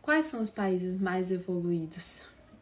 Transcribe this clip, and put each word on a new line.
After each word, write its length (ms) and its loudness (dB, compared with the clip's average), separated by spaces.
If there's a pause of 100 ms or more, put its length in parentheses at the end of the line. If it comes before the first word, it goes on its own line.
Quais 240 4
são 160 -2
os 80 0
países 500 0
mais 300 0
evoluídos? 960 -2 (360)